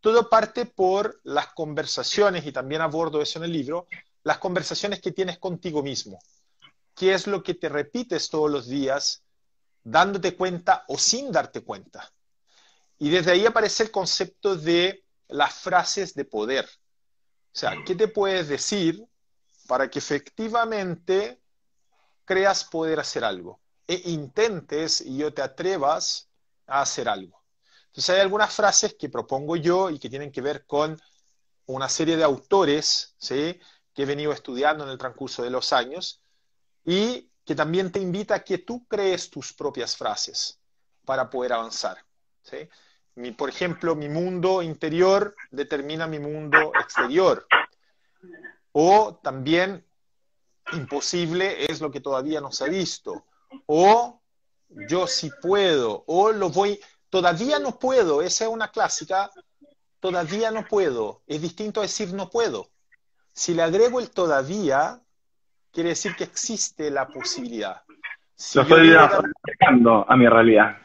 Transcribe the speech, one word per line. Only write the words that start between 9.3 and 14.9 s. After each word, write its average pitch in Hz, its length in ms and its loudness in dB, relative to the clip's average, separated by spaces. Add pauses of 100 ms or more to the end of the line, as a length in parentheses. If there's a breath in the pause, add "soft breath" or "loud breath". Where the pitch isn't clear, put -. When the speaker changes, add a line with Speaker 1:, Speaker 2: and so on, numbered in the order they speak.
Speaker 1:
dándote 175 520 0
cuenta 180 520 0
o 135 100 -6
sin 262 340 -2
darte 143 300 -2
cuenta? - 500 -16 (840)
Y 147 120 -2
desde 175 220 2
ahí 190 140 4
aparece 220 380 2
el 220 80 -4
concepto 190 640 -4
de 170 480 0 (240)